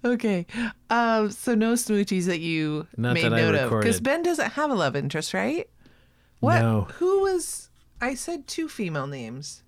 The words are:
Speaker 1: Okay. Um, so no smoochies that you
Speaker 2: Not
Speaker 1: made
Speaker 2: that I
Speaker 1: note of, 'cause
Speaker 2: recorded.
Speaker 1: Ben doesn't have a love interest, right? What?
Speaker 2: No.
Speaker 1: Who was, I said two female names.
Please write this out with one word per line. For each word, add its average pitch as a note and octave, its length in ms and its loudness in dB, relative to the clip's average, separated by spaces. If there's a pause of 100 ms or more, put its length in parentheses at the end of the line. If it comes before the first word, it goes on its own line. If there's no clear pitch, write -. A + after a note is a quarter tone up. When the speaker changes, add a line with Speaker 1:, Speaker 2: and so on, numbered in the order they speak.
Speaker 1:
Okay. A3+ 420 0 (440)
Um, A3+ 400 2
so - 240 -2
no A3+ 200 4
smoochies G3+ 520 0
that F3 140 0
you D#3+ 460 -2 (100)
Speaker 2:
Not A#2+ 180 0
Speaker 1:
made E3 100 2
Speaker 2:
that A2+ 100 4
I - 40 4
Speaker 1:
note A2+ 160 4
of, - 60 2 (100)
'cause A2 140 2
Speaker 2:
recorded. - 180 2
Speaker 1:
Ben C#4+ 200 0
doesn't E4 300 0
have D4 180 -2
a C4+ 40 0
love D#3+ 220 0
interest, C#3+ 380 -4
right? A3+ 340 -2 (720)
What? F#3 200 4
Speaker 2:
No. A2+ 280 2 (100)
Speaker 1:
Who F#4+ 240 4
was, F#4+ 480 -2 (300)
I B3+ 140 -4
said D4+ 320 -8
two D#4+ 220 -6
female D#3+ 380 -4
names. C3 600 -10